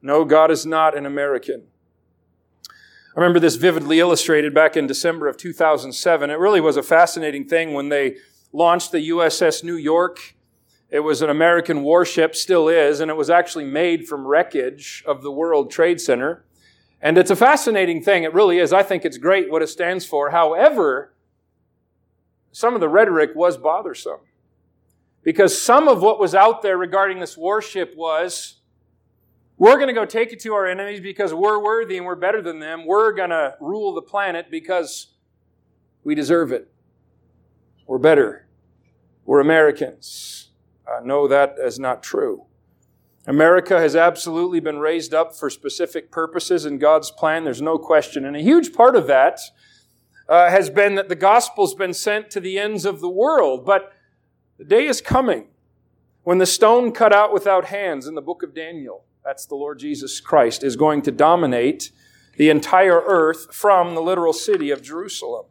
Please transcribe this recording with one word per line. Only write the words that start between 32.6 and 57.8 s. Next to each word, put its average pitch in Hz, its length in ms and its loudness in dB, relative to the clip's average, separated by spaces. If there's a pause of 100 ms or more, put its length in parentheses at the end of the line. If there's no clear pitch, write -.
We're 208 260 2
gonna 170 480 -4
rule 196 340 -6
the 165 80 -8
planet 180 480 -6
because 165 580 -6 (960)
we 151 100 -4
deserve 151 380 0
it. - 180 -8 (1120)
We're 131 120 -6
better." 131 460 2 (840)
Were 143 140 2
Americans. 147 1120 -2 (360)
Uh, 120 160 -8
no, 143 240 0
that 139 320 2
is 123 200 -6
not 127 240 -6
true. - 420 -6 (840)
America 175 520 2
has 156 160 0
absolutely 170 640 0
been 151 180 -8
raised 156 360 -6
up 165 220 -2
for 147 140 -8
specific 160 600 -10
purposes 165 540 -4
in 143 120 -8
God's 151 320 2
plan. 160 340 -2
There's 131 180 -6
no 156 180 -2
question. 151 440 0
And 139 120 -8
a 151 60 -8
huge 285 300 4
part 247 240 6
of 165 120 2
that, 139 320 2 (880)
uh, 170 200 6
has 190 200 2
been 202 260 2
that 196 140 -4
the 175 60 -4
gospel's 196 600 2
been 185 180 -6
sent 208 380 -4
to 202 80 -8
the 190 200 -8
ends 202 260 -6
of 190 140 -6
the 175 100 -6
world. 185 560 0
But 190 280 0 (640)
the - 60 -20
day 214 220 2
is 277 160 -4
coming 233 460 -2 (760)
when 175 140 0
the 185 80 4
stone 226 460 2
cut 226 220 4
out 208 200 4
without 190 320 0
hands 170 420 -8